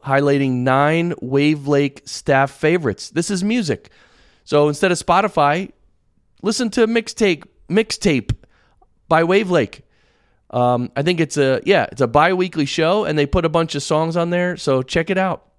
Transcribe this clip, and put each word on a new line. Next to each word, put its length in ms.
highlighting 520
nine 560
Wavlake 920
staff 440
favorites. 580
This 200
is 140
music. 460
So 240
instead 240
of 60
Spotify, 720
listen 300
to 160
Mixtape, 560
Mixtape 600
by 140
Wavlake. 580
Um, 440
I 60
think 200
it's 160
a, 280
yeah, 260
it's 100
a 60
bi-weekly 580
show, 400
and 120
they 80
put 200
a 40
bunch 240
of 80
songs 340
on 140
there, 280
so 260
check 260
it 80
out. 300